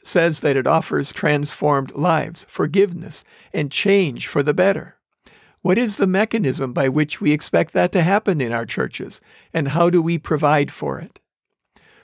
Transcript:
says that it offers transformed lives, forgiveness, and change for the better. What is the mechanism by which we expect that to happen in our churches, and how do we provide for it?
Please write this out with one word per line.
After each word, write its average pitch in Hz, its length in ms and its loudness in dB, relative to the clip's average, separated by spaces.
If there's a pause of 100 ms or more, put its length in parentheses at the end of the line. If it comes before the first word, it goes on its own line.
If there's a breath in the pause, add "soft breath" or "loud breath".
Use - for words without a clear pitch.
says 165 380 0
that 139 160 2
it 127 100 0
offers 151 460 0
transformed 143 800 -2
lives, 147 560 -2
forgiveness, 175 720 -2 (300 soft breath)
and 147 180 -4
change 185 560 0
for 143 160 -2
the 147 120 0
better. 185 420 0 (640 soft breath)
What 190 160 2
is 226 180 0
the 190 120 2
mechanism 180 640 0
by 135 160 2
which 151 320 -2
we 147 100 2
expect 165 420 0
that 180 200 2
to 180 80 4
happen 180 400 2
in 117 100 -2
our 117 140 -2
churches, - 560 -6 (320 soft breath)
and 143 160 0
how 170 200 4
do 175 120 4
we 165 160 0
provide 147 540 0
for 139 280 -6
it? - 200 -16 (840 soft breath)